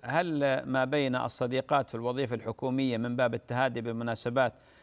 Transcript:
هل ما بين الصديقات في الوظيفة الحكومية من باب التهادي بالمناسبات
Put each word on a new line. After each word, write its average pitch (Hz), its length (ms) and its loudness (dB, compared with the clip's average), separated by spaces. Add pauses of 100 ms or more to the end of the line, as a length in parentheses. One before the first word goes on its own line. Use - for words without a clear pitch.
هل 143 640 2
ما 131 200 2
بين 135 300 2
الصديقات 127 760 0
في - 60 -10
الوظيفة 123 400 -2
الحكومية 127 640 -2
من 120 180 -2
باب 123 180 2
التهادي 120 480 -2
بالمناسبات 117 720 0 (300)